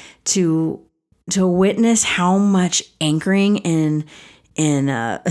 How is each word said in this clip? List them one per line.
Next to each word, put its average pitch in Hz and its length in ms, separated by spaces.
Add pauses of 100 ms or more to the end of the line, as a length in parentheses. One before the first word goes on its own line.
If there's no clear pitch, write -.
(260)
to, 160 560 (500)
to 185 160
witness 202 560
how 185 340
much 196 460 (180)
anchoring 190 640
and, 156 400 (520)
and, 143 320
uh, 113 300 (120)